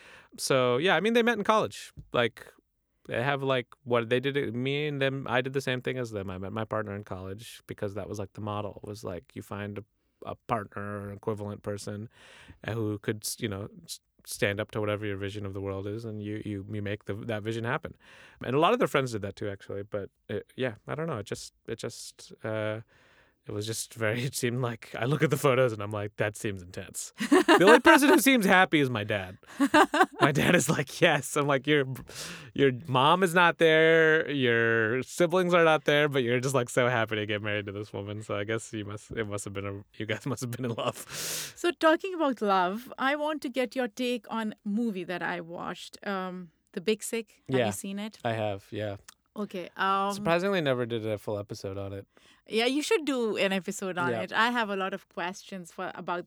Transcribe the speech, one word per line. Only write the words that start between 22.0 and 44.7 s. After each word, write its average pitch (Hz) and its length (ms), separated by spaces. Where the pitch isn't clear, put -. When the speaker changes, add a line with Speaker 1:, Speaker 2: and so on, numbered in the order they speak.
Speaker 1:
uh, 110 380
it - 40
was 104 160
just - 260
very, 113 300
<laughs> - 60
it - 60
seemed 123 260
like, 117 360
I 113 80
look 139 180
at 156 60
the 135 80
photos 127 360
and 104 80
I'm 101 100
like, 104 260
"That 104 180
seems 98 280
intense." - 500
The 359 340
only 254 160
person 302 300
who 330 100
Speaker 2:
<laughs> 247 100
Speaker 1:
seems 247 160
happy 185 340
is 135 100
my 113 140
dad. 101 340
Speaker 2:
<laughs> 311 600
Speaker 1:
My 147 100
dad 151 240
is 170 140
like, - 320
"Yes." 156 340
I'm 147 100
like, 139 220
"Your, 147 180
your 139 180
mom 143 340
is 180 140
not 175 240
there, 160 720
your 117 720
siblings 175 500
are 170 100
not 156 220
there, 147 240
but 135 140
you're 120 160
just, 135 160
like, 123 140
so 123 180
happy 113 300
to 104 100
get 104 160
married 104 240
to 101 40
this 104 220
woman." 104 300
So 107 120
I 101 100
guess 113 280
you 107 120
must, 101 260
it 113 160
must 101 180
have 104 80
been 98 140
a, 101 60
you 110 100
guys 107 180
<laughs> 139 60
must 120 100
have 120 100
been 127 140
in 117 80
love. 123 320
Speaker 2:
So 349 160
talking 330 440
about 285 260
love, 196 560
I 269 180
want 294 280
to 294 60
get 247 260
your 254 140
take 247 400
on 220 340
movie 208 400